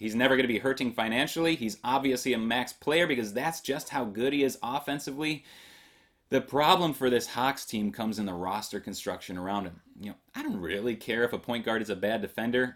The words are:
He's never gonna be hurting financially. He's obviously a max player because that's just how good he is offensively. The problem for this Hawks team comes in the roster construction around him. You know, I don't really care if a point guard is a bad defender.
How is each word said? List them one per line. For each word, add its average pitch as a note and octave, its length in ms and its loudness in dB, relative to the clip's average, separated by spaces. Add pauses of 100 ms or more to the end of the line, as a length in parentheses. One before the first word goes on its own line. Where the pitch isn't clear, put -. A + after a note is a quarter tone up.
He's A2 160 -2
never C3 180 6
gonna B2+ 140 4
be A2 100 2
hurting C3 360 0
financially. D3 600 2
He's A2+ 300 -4
obviously C3 480 2
a A#2 60 2
max A#2+ 340 0
player E3 340 2
because A#2+ 260 0
that's D3 280 -2
just C#3 300 -4
how C3+ 140 -2
good A2+ 280 -2
he C#3+ 100 2
is C3 220 2
offensively. C#3+ 800 -4 (840)
The C3+ 120 2
problem D#3 540 4
for B2+ 160 2
this A#2+ 160 4
Hawks C3 400 0
team G#2 260 -2
comes A2 260 -4
in G#2 60 -2
the F#2+ 80 -4
roster G2 480 -4
construction F#2 560 -8
around F#2+ 300 -2
him. E2+ 160 -14 (180)
You G#2 100 -10
know, - 60 -14 (180)
I C#4 80 -8
don't A3+ 200 -4
really G2+ 340 -2
care A#2 280 0
if A#2 100 2
a G2 40 -2
point A#2 240 -4
guard A2+ 200 0
is G#2+ 80 -4
a G2 60 -2
bad G#2 260 0
defender. A#2+ 540 0